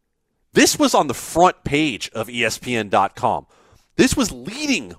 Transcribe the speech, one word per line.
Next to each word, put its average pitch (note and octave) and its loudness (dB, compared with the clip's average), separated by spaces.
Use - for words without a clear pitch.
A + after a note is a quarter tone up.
this C4 4
was C#4+ 2
on F3+ 4
the B2 -2
front - 2
page C#3+ -2
of A2 -8
E A#2+ -4
S A2 -2
P B2 -6
N G#2+ -2
dot G2 2
com. F#2 -2
This B3+ 2
was B3 -2
leading E3 -6